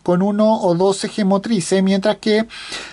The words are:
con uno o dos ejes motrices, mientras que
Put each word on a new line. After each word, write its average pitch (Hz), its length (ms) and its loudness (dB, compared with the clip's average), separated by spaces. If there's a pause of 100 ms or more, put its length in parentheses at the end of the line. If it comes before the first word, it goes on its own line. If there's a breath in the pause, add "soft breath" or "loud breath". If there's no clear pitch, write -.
con 180 220 0
uno 214 360 2
o 180 140 2
dos 190 300 0
ejes 214 220 -4
motrices, 196 580 0
mientras 196 340 0
que 220 300 0 (460 loud breath)